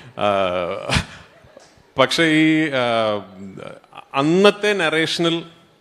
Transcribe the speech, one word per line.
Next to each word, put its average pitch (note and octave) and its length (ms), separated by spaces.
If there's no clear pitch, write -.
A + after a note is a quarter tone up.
ആ, G2+ 80
പക്ഷേ C3 240
ഈ, D#3 460
ആ, C3 140
അന്നത്തെ G3 600
നറേഷനിൽ E3 720